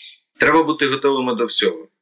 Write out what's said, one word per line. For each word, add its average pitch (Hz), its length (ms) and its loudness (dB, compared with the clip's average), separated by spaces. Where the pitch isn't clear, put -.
треба 160 220 4
бути 151 240 0
готовими 131 480 0
до 117 100 -2
всього. - 440 -4